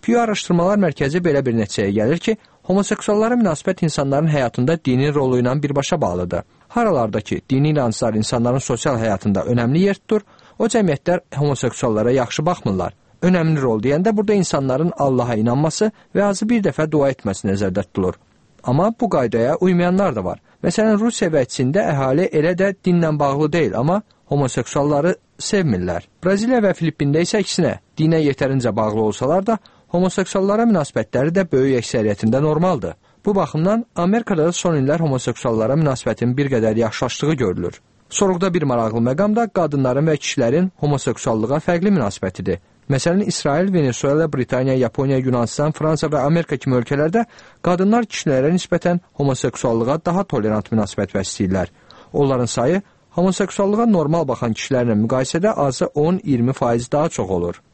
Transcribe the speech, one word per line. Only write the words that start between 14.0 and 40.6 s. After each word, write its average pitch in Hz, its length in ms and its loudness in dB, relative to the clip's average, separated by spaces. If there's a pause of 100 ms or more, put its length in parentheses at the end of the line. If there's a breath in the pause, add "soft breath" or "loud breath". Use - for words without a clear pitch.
burada 208 180 0
insanların 156 640 0
Allaha 123 380 0
inanması 143 540 0 (240 soft breath)
və 190 100 2
azı 202 240 -2
bir 233 140 2
dəfə 156 280 -2
dua 143 200 2
etməsi 104 380 -4
nəzərdə 98 400 -2
tutulur. 92 300 -2 (460)
Amma 165 360 2
bu 233 100 0
qaydaya 123 460 0
uymayanlar 180 600 2
da 98 80 -4
var. 87 160 -6 (240 soft breath)
Məsələn, 214 360 2
Rusiya 220 320 0
və 143 120 2
Çində 139 480 0
əhali 139 400 0
elə 160 240 2
də 190 180 0 (100)
dinlə 170 340 2
bağlı 147 340 0
deyil, 151 240 0
amma 165 260 0 (300 soft breath)
homoseksualları 143 840 0 (240)
sevmirlər. 90 680 -2 (200)
Braziliya 214 400 2
və 190 120 2
Filippində 151 480 0
isə 208 180 -2
əksinə, 156 360 -2 (200)
dinə 160 260 4
yetərincə 135 520 0
bağlı 107 240 0
olsalar 131 460 0
da, 226 120 0 (340 soft breath)
homoseksuallara 190 800 0
münasibətləri 147 680 0
də 190 140 2
böyük 131 320 2
əksəriyyətində 110 600 0
normaldır. 156 520 0 (300 soft breath)
Bu 208 100 0
baxımdan 190 500 0 (120)
Amerikada 185 500 0
da 175 60 0
son 170 240 -2
illər 143 240 0
homoseksuallara 127 800 -2
münasibətin 123 560 -2
bir 143 160 0
qədər 110 260 2
yaxşılaşdığı 123 560 -2
görülür. 95 460 -4 (300)
Sorğuda 185 440 0
bir 165 80 0
maraqlı 117 380 0
məqam 160 360 0
da 233 120 0
qadınların 143 600 0
və 151 120 2
kişilərin 143 480 0 (120)